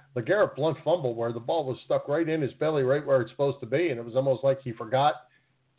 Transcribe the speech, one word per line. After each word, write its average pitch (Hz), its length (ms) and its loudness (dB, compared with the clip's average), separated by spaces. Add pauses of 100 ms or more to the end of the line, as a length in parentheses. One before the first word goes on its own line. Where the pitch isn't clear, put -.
(160)
LeGarrette 180 400 2
Blount 143 280 0
fumble 151 320 0
where 117 180 -2
the 117 60 -8
ball 147 260 -2
was 131 200 -6
stuck 139 220 0
right 156 200 0
in 160 140 -2
his 135 120 -2
belly, 151 300 0
right 143 220 2
where 135 160 4
it's 113 100 -6
supposed 139 300 -2
to 131 60 -10
be, 156 220 0
and 120 100 -4
it 117 60 -10
was 117 100 -8
almost 131 280 2
like 135 180 2
he 123 100 -8
forgot 131 560 0 (520)